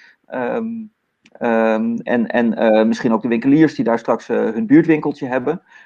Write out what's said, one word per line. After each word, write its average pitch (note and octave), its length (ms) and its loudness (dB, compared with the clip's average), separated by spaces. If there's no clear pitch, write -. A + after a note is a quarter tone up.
Ehm, A#2+ 400 -6
ehm, A2+ 680 0
en, A#2+ 240 -2
en, A#2 300 0
eh, A2 300 4
misschien A2+ 260 -2
ook A2 100 0
de B2+ 60 -4
winkeliers C#3 460 2
die C3 100 -4
daar A2+ 140 0
straks, A2+ 300 -4
eh, A#2 80 -2
hun A2 300 -2
buurtwinkeltje D3+ 600 2
hebben. C3 360 -4